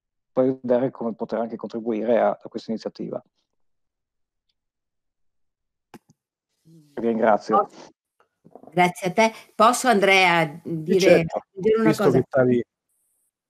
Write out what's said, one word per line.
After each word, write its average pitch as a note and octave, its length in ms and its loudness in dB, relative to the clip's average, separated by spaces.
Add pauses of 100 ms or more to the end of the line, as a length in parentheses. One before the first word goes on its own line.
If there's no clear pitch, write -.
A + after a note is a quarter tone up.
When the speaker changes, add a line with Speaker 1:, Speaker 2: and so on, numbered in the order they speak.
(320)
Speaker 1:
per C3 280 0
vedere B2 300 0
come A2+ 240 -8
poter A2 240 -8
anche A2+ 180 -6
contribuire A2 600 -4
a, G#2 100 2
a - 200 -8
questa - 220 -14
iniziativa. - 520 -10 (3750)
Ringrazio. A2 720 0 (1000)
Speaker 2:
Grazie F3 380 -2
a F3 40 -6
te. A3 200 0 (220)
Posso, B3 340 2
Andrea, F#3+ 560 2 (180)
Speaker 3:
Sì, D#3+ 200 -8
Speaker 2:
dire, F3+ 180 0
Speaker 3:
certo. E3+ 400 4 (120)
Speaker 2:
dire A3 240 0
una A3+ 120 2
Speaker 3:
Visto G#3+ 160 0
Speaker 2:
cosa? B2+ 140 2
Speaker 3:
che B2+ 80 0
stavi B2+ 380 0 (840)